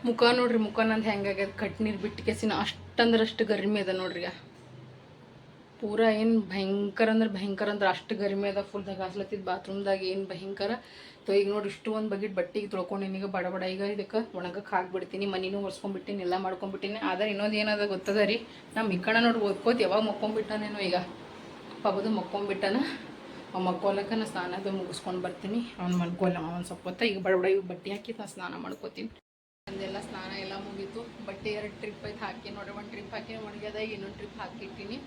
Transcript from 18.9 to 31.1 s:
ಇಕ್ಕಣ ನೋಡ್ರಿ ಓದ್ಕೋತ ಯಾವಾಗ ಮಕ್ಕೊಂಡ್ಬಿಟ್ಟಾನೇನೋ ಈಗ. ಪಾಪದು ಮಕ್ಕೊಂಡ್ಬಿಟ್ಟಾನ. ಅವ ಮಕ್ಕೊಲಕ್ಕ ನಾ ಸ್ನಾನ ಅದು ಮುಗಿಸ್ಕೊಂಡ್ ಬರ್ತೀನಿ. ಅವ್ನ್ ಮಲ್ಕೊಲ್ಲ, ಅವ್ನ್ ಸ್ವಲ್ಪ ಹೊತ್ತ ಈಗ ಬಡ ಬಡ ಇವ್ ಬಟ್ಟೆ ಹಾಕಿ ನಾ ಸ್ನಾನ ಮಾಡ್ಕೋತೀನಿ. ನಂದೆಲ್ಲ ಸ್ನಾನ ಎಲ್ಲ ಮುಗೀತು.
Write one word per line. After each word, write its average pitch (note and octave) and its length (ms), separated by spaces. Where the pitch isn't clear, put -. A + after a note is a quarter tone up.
ಇಕ್ಕಣ A3 180
ನೋಡ್ರಿ A3+ 220
ಓದ್ಕೋತ A3+ 380
ಯಾವಾಗ G#3 240
ಮಕ್ಕೊಂಡ್ಬಿಟ್ಟಾನೇನೋ G#3+ 680
ಈಗ. F3+ 60
ಪಾಪದು G#3 340
ಮಕ್ಕೊಂಡ್ಬಿಟ್ಟಾನ. G3+ 560
ಅವ F#3 160
ಮಕ್ಕೊಲಕ್ಕ G3 420
ನಾ G#3+ 120
ಸ್ನಾನ F3+ 280
ಅದು G3 200
ಮುಗಿಸ್ಕೊಂಡ್ F3+ 440
ಬರ್ತೀನಿ. G3+ 360
ಅವ್ನ್ F3+ 220
ಮಲ್ಕೊಲ್ಲ, F3 340
ಅವ್ನ್ F3 180
ಸ್ವಲ್ಪ F3 200
ಹೊತ್ತ F#3 120
ಈಗ F#3+ 140
ಬಡ F#3 160
ಬಡ F#3 40
ಇವ್ F#3 160
ಬಟ್ಟೆ F#3+ 220
ಹಾಕಿ A3+ 160
ನಾ G3 40
ಸ್ನಾನ F3+ 180
ಮಾಡ್ಕೋತೀನಿ. F#3 460
ನಂದೆಲ್ಲ G3 380
ಸ್ನಾನ F#3+ 240
ಎಲ್ಲ F#3+ 100
ಮುಗೀತು. G3 380